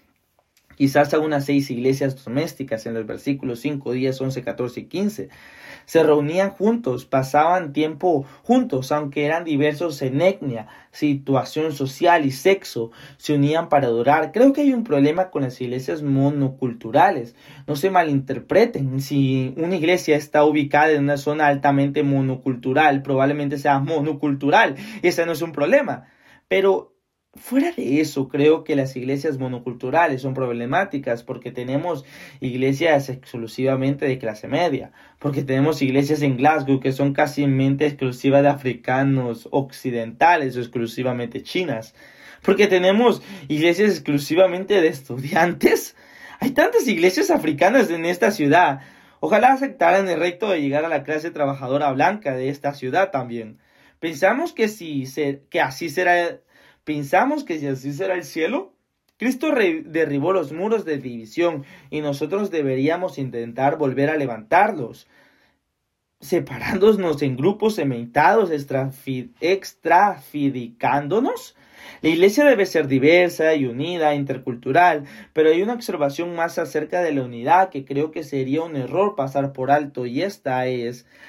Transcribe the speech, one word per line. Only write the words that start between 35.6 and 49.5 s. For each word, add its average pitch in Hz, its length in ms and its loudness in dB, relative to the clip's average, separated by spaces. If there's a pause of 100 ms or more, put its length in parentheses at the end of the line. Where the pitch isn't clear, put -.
iglesias 143 400 2
en 135 140 0
Glasgow 135 420 2
que 135 120 -2
son 139 220 0
casi 143 320 0
mente 135 400 2
exclusiva 139 560 2
de 143 80 4
africanos 131 1040 -2
occidentales 135 1080 0
o - 20 -4
exclusivamente 120 840 -6
chinas, 147 500 -6 (480)
porque 196 240 4
tenemos 196 560 4 (260)
iglesias 170 440 2
exclusivamente 175 880 2
de 160 60 6
estudiantes. 160 1080 0 (440)
Hay 254 120 0
tantas 359 360 2
iglesias 185 420 2
africanas 196 640 2
en 165 160 -2
esta 180 240 2
ciudad. 151 480 2 (400)
Ojalá 214 340 4